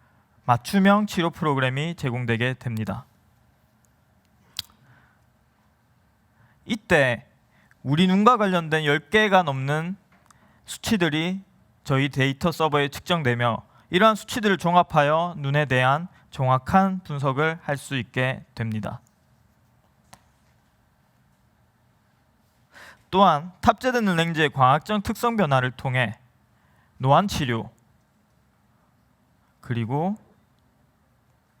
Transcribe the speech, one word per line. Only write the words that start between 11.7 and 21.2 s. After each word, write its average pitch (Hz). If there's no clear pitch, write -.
저희 139
데이터 135
서버에 147
측정되며 120
이러한 196
수치들을 208
종합하여 170
눈에 143
대한 131
정확한 185
분석을 147
할 143
수 139
있게 127
됩니다. 113